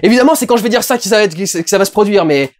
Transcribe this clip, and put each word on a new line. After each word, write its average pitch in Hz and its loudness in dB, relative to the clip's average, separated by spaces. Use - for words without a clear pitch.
évidemment, 254 4
c'est 254 -4
quand 240 0
je 214 -2
vais 226 -2
dire 220 0
ça 247 -2
que - -8
ça 202 0
va 214 4
être, 175 -2
que 190 -6
ça 180 -4
va 196 2
se 190 -8
produire, 202 0
mais 139 0